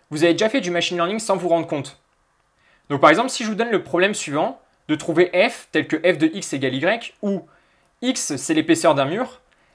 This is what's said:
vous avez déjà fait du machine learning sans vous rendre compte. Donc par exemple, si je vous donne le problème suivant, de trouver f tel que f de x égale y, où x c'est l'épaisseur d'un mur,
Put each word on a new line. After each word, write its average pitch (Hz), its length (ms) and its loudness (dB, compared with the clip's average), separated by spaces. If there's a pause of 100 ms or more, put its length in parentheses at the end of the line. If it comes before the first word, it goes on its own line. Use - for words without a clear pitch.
vous 151 140 -2
avez 170 100 6
déjà 214 160 0
fait 254 120 -2
du 180 100 -4
machine 175 260 -2
learning 180 220 -2
sans 202 180 0
vous 180 100 -4
rendre 165 200 0
compte. 143 340 -8 (880)
Donc 139 120 -2
par 156 100 10
exemple, 226 180 2
si - 140 -6
je 214 60 -2
vous 214 60 -4
donne 233 140 -2
le 208 140 0
problème 190 320 0
suivant, 165 440 -4 (280)
de 151 80 0
trouver 165 340 2 (180)
f - 240 -12
tel 156 160 0
que 160 100 -2
f 170 200 2
de 220 160 2
x - 200 -10
égale 131 200 -2
y, 175 480 -2
où 202 240 -4 (560)
x 247 360 -4
c'est 160 180 -4
l'épaisseur 156 400 2
d'un 139 100 2
mur, 208 360 -6 (340)